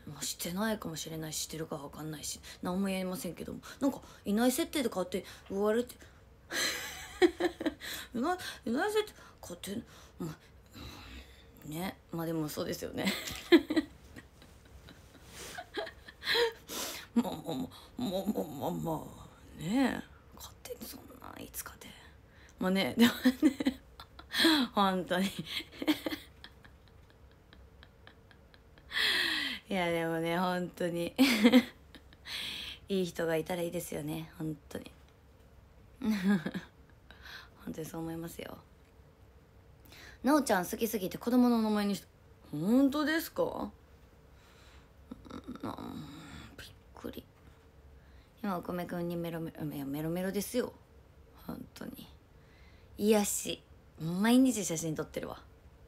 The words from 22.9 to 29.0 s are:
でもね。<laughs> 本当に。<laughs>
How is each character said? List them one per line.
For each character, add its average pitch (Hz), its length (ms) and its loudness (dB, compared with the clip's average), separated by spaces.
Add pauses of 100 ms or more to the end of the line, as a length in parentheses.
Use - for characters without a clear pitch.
で 233 100 10
も 240 60 6
ね。 - 80 -8 (1120)
<laughs> 302 420 6
本 190 300 4
当 180 160 2
に。 196 80 2
<laughs> - 80 -6 (4000)